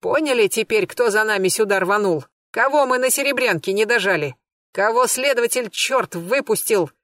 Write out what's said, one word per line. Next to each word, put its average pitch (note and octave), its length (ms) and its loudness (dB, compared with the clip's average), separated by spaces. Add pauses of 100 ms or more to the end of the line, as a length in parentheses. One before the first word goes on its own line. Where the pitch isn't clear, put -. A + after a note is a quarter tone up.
Поняли C4+ 480 2
теперь, G#3+ 380 0
кто A#3+ 240 0
за G#3+ 120 2
нами G3+ 260 0
сюда G3+ 320 0
рванул? F#3+ 440 0 (260)
Кого C#4 360 2
мы B3+ 100 0
на B3+ 140 0
Серебрянке B3 640 -2
не G#3+ 100 2
дожали? F#3 520 -2 (360)
Кого A4+ 340 2
следователь B3 640 -2
чёрт - 460 -2
выпустил? G3 760 -2 (140)